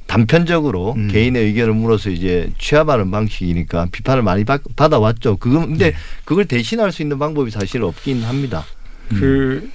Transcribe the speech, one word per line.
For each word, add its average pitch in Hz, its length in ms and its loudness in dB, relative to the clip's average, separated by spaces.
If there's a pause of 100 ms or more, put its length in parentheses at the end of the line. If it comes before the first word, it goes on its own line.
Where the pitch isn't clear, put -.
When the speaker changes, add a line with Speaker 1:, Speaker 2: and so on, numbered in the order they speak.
Speaker 1:
단편적으로 127 880 2
Speaker 2:
음. 107 140 -2
Speaker 1:
개인의 117 340 2
의견을 110 300 2
물어서 110 340 2
이제 87 480 0
취합하는 143 540 2
방식이니까 90 800 -2
비판을 131 320 0
많이 98 200 2
받-, 139 180 0 (140)
받아왔죠. 117 640 2
그거, 131 220 2
근데 165 320 2
Speaker 2:
네. - 60 -6 (280)
Speaker 1:
그걸 190 200 2
대신할 170 460 0
수 170 120 -10
있는 143 160 -4
방법이 147 320 -2
사실 104 320 -4
없긴 113 400 -4
합니다. 117 420 -4 (460)
Speaker 2:
음. 107 80 0
Speaker 3:
그 135 560 0